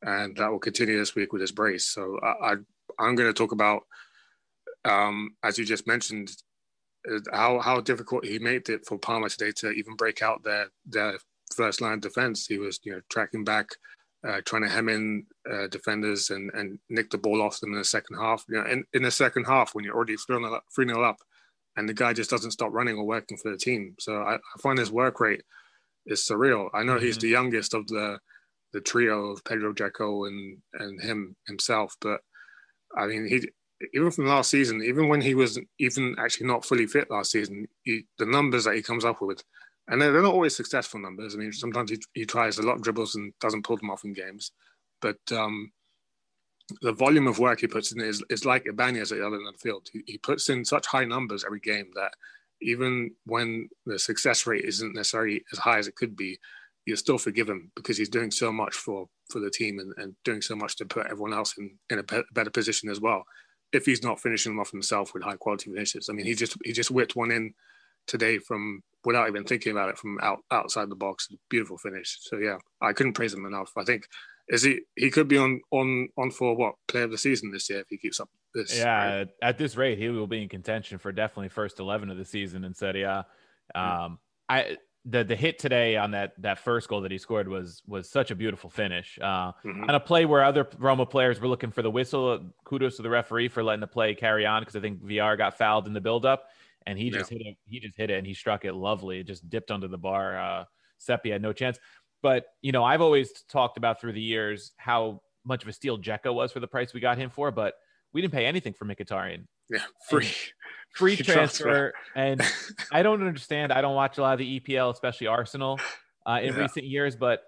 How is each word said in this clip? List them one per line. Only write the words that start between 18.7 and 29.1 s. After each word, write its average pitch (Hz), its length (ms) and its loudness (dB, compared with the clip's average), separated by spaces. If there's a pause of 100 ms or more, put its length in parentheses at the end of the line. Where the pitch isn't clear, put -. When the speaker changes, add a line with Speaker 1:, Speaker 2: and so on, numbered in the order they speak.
Speaker 1:
in 131 100 2
the 123 80 4
second 127 340 2
half, 127 300 4
when 104 100 -6
you're 107 120 -4
already 113 200 0
three 123 220 -2
nil 113 160 -4
up, - 100 -6 (100)
three 135 100 4
nil 120 200 2
up, 110 120 2 (600)
and 107 120 -2
the 110 60 -2
guy 120 180 2
just 113 180 -2
doesn't 117 200 0
stop 110 220 -4
running 113 240 0
or 104 80 -4
working 107 340 -4
for 107 120 -6
the 98 60 -4
team. 101 420 -2
So 107 240 -4
I, 104 120 0
I - 260 -10
find 135 180 2
his 110 140 0
work 123 280 2
rate 107 220 2 (640)
is 104 140 -2
surreal. 110 540 4
I 104 80 0
know 123 160 4
he's 117 180 2
Speaker 2:
Mm-hmm. 110 100 -4
Speaker 1:
the - 20 2
youngest 117 460 2
of 107 120 -2
the, 104 320 -4 (540)
the 104 80 -4
trio 107 500 4